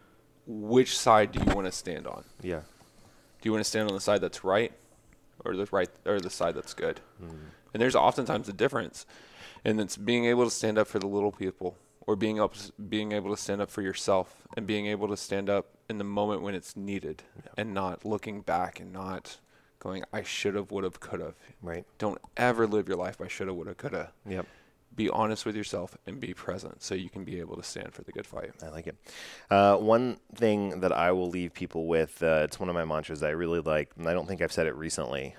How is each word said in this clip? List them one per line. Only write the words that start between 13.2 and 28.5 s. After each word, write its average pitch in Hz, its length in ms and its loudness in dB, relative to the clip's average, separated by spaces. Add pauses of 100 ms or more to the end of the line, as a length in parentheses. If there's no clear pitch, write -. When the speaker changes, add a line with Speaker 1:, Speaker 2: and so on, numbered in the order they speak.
Speaker 1:
to - 60 -10
stand 101 200 -4
up 98 80 -4
for - 120 -6
yourself 95 560 0 (180)
and 113 100 -6
being 104 220 -2
able 104 220 -2
to 101 80 -2
stand 98 320 -4
up 101 180 2 (220)
in 107 80 -6
the 101 80 -4
moment 101 360 0
when 98 140 -4
it's - 220 -10
needed 98 460 -6 (120)
Speaker 2:
Yeah. - 220 -20
Speaker 1:
and 110 160 -4
not 95 320 -4
looking 104 360 -6
back 90 380 -2
and 92 140 -16
not 95 440 -10 (420)
going, 95 240 -8 (100)
"I 104 100 -6
should've, 101 480 -4
would've, 95 300 -4
could've." 85 340 -8 (260)
Speaker 2:
Right. 87 240 -8 (120)
Speaker 1:
Don't 107 220 -2 (180)
ever 117 280 4
live 104 220 0
your 92 100 -2
life 90 200 -4
by 87 100 -10
shoulda, 95 260 -6
woulda, 87 220 -8
coulda. - 380 -8 (120)
Speaker 2:
Yep. 92 200 -6 (500)
Speaker 1:
Be 110 140 0
honest 110 360 0
with 107 100 -4
yourself 101 400 -6 (120)
and 117 120 -10
be 92 140 -8
present - 480 -10
so - 140 -6
you 92 140 -6
can 95 140 -12
be 90 160 -8
able 82 180 -10
to - 60 -12
stand - 300 -12
for - 100 -18
the - 80 -18
good - 140 -10
fight. - 260 -12 (120)